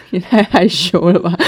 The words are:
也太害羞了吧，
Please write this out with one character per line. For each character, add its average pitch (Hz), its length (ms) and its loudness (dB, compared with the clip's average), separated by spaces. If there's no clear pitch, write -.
也 180 80 -4
太 214 240 0
害 - 220 0
羞 175 340 -2
了 185 80 4
吧， 175 180 -4